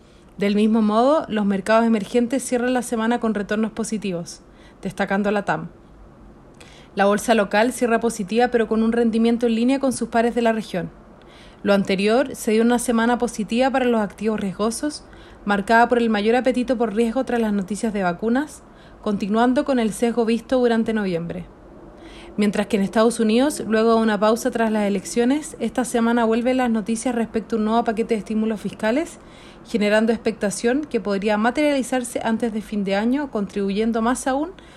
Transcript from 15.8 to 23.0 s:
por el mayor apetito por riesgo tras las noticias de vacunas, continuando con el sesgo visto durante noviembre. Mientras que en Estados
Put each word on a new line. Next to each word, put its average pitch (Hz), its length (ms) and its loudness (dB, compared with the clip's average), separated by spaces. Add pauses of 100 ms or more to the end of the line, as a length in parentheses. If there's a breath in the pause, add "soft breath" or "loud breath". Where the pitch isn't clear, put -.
por 240 100 2
el 233 120 2
mayor 214 240 2
apetito 254 420 0
por 220 160 -2
riesgo 233 320 0
tras 240 160 -2
las 214 120 0
noticias 202 400 -4
de 202 100 -4
vacunas, 226 640 -2 (360 loud breath)
continuando 220 640 0
con 269 140 0
el 220 140 0
sesgo 233 320 0
visto 233 340 0
durante 226 340 2
noviembre. 175 540 -4 (880 loud breath)
Mientras 202 300 0
que 214 120 0
en 196 40 0
Estados 226 380 2